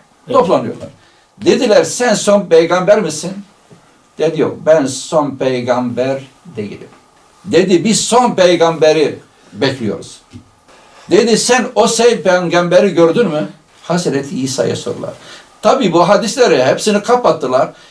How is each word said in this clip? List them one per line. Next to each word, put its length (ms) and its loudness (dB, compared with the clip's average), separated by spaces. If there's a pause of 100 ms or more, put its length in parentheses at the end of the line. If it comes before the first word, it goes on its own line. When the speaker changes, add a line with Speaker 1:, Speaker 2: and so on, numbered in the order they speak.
(260)
Speaker 1:
Evet. 100 -2
Speaker 2:
toplanıyorlar. 520 -2 (560)
Dediler, 400 2
"Sen 300 -2
son 320 0
peygamber 540 2
misin?" 320 -6 (840)
Dedi, 220 -2
"Yok, 160 -2 (100)
ben 200 4
son 500 -4
peygamber 840 -2 (340)
değilim." 320 -12 (560)
Dedi, 400 2
"Biz 160 0
son 340 2
peygamberi 840 2 (340)
bekliyoruz." 680 -6 (880)
Dedi, 280 2
"Sen 360 0
o 140 2
şey 340 2
peygamberi 680 2
gördün 380 2
mü?" 200 -4 (340)
Hazreti 580 -4
İsa'ya 360 -4
sorular. 340 -10 (520)
Tabii 300 2
bu 160 4
hadisleri 560 2
hepsini 380 0
kapattılar. 680 0 (180)